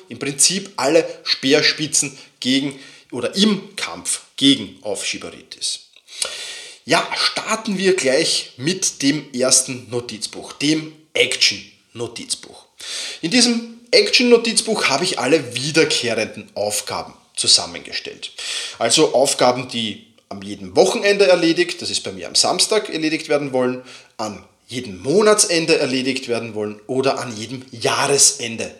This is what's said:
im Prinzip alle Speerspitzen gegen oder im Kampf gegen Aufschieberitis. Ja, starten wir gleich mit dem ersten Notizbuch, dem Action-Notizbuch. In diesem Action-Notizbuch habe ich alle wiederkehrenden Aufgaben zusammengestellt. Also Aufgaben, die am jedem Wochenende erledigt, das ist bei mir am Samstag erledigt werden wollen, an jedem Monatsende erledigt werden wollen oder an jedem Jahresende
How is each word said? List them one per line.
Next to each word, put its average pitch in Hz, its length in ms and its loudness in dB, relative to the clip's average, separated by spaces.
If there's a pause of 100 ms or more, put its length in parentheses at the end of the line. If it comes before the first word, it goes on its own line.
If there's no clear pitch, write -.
(100)
im 113 80 -14
Prinzip 165 580 -2
alle 151 260 4 (220)
Speerspitzen 147 920 0 (220)
gegen 131 380 0 (320)
oder 117 260 -4
im 202 400 0
Kampf - 440 -6 (160)
gegen 110 460 2
Aufschieberitis. - 1040 -8 (960)
Ja, 175 320 2
starten 202 600 -2
wir 185 180 2
gleich - 640 0
mit 165 420 -4
dem 139 320 0
ersten 123 560 0
Notizbuch, 117 640 -10
dem 156 400 0 (220)
Action-Notizbuch. - 1500 -4 (560)
In 170 80 -2
diesem 233 500 2 (120)
Action-Notizbuch 226 960 4
habe 147 140 0
ich - 140 -2
alle 127 360 2
wiederkehrenden 123 1000 0
Aufgaben 101 600 -6 (200)
zusammengestellt. - 1000 -2 (460)
Also 123 360 4
Aufgaben, 127 540 2
die 110 440 -6 (200)
am 101 80 -12
jedem 95 360 -12
Wochenende 196 500 4
erledigt, 175 560 2
das 101 80 -6
ist 95 100 -2
bei 107 100 -8
mir 92 160 -10
am - 80 -12
Samstag 185 540 2
erledigt 156 400 -4
werden 143 240 0
wollen, 127 300 0 (340)
an 107 260 -8 (240)
jedem 104 360 -10
Monatsende 170 760 4
erledigt 131 480 -2
werden 117 280 -4
wollen 104 320 -6
oder 131 320 0
an 120 180 -8
jedem 123 340 -10
Jahresende 117 1080 0